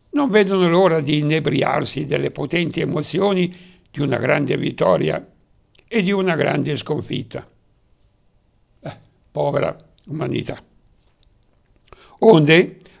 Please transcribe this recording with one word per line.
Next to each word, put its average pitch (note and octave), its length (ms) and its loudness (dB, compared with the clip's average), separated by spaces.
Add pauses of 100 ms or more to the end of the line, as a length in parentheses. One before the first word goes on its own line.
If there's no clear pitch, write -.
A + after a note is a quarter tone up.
non C#4+ 200 -2
vedono F#3+ 380 2
l'ora E3 320 4
di D3+ 200 0
inebriarsi D3 840 -2
delle C#3 280 -4
potenti E3 500 -4
emozioni F3+ 720 -2 (340)
di - 120 -8
una C3 160 -2
grande C3+ 400 -2
vittoria B2+ 680 0 (640)
e A3+ 160 -2
di F#3+ 80 0
una F#3 240 0
grande C#3 400 -2
sconfitta. - 720 -8 (1300)
Eh, - 160 -14 (340)
povera C#3+ 420 -2 (340)
umanità. C#3 540 -6 (1600)
Onde, E3 600 6 (200)